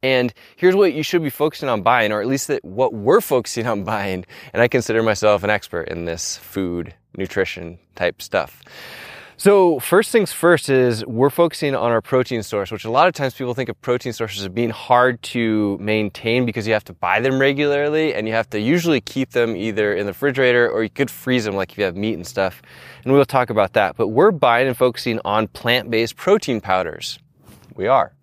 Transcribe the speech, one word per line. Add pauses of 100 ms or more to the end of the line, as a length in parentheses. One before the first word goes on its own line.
And (240)
here's
what
you
should
be
focusing
on
buying,
or
at
least
that
what
we're
focusing
on
buying. (280)
And
I
consider
myself
an
expert
in
this
food, (240)
nutrition (160)
type
stuff. (760)
So
first
things
first
is
we're
focusing
on
our
protein
source,
which
a
lot
of
times
people
think
of
protein
sources
as
being
hard
to
maintain
because
you
have
to
buy
them
regularly
and
you
have
to
usually
keep
them
either
in
the
refrigerator
or
you
could
freeze
them,
like
if
you
have
meat
and
stuff. (400)
And
we'll
talk
about
that.
But
we're
buying
and
focusing
on
plant-based
protein
powders. (560)
We
are.